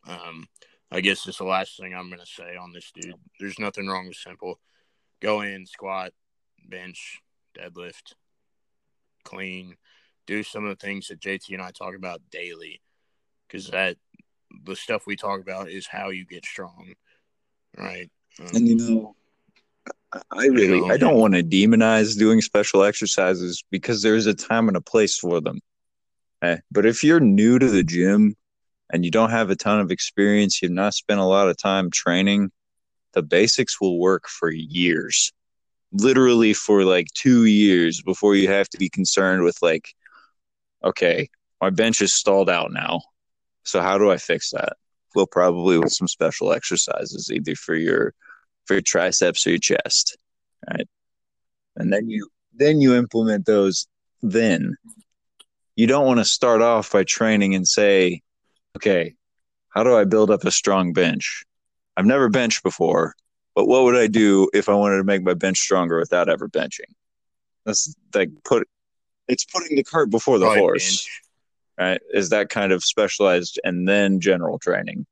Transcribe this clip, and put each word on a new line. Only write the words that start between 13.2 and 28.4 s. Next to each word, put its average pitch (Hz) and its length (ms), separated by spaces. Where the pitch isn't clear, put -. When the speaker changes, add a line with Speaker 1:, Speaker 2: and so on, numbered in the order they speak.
Speaker 1:
'cause 98 220
that, 92 260
the 92 140
stuff - 280
we 101 120
talk 101 240
about 92 280
is 95 180
how 98 220
you 92 160
get 87 200
strong, 90 480
right? 90 320
Um, 87 160
Speaker 2:
And, 117 120
you 113 80
know, 113 400
I, 95 80
I 101 140
Speaker 1:
you 135 80
Speaker 2:
really, 92 260
Speaker 1:
know, 90 100
Speaker 2:
I 95 80
don't 165 140
Speaker 1:
and 127 80
Speaker 2:
wanna 98 240
demonize 110 720
doing 110 220
special 104 440
exercises 92 800
because 98 300
there's 110 240
a 107 80
time 113 360
and 92 80
a 85 40
place 107 380
for 87 220
them. - 180
Okay? 85 200
But 104 140
if 117 180
you're 160 160
new 113 400
to 131 80
the 98 160
gym 98 540